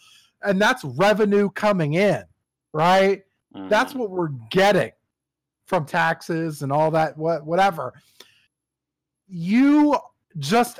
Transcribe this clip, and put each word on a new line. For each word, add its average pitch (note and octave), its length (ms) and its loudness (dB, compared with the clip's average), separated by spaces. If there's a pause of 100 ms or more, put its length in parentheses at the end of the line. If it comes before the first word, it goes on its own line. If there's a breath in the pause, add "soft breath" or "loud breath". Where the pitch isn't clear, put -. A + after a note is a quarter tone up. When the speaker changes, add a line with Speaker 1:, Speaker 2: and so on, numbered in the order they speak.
(440 soft breath)
Speaker 1:
and G3+ 180 0
that's A#3 220 0
revenue G3+ 680 2
coming F3+ 440 0
in, E3+ 300 0 (500)
right? F#3+ 500 2 (300)
That's G#3+ 400 -2
Speaker 2:
Mm-hmm. C4+ 60 -8
Speaker 1:
what G#3+ 120 -6
we're F3 180 -4 (220)
getting F#3 400 2 (760)
from F3 200 -2
taxes E3 760 -4
and C#3 100 -6
all D#3 200 0
that, D#3 260 -2
what, D#3 280 -4
whatever. E3 480 -2 (1300 soft breath)
You B3+ 680 2 (400)
just G#3+ 420 -2